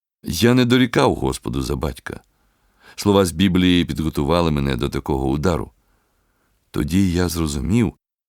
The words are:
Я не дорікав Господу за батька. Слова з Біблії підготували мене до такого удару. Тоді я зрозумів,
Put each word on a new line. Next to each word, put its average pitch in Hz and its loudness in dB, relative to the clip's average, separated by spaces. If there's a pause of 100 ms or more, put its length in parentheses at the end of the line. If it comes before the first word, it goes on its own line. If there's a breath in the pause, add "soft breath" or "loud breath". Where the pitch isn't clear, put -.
(220)
Я 113 2
не 127 4
дорікав 123 2
Господу 65 -4
за 69 -4
батька. - -8 (760 soft breath)
Слова 98 4
з 82 -2
Біблії 90 2
підготували 78 -2
мене 69 -2
до 65 -4
такого 67 -4
удару. 73 -2 (1000)
Тоді 87 0
я 90 0
зрозумів, 82 -2 (340)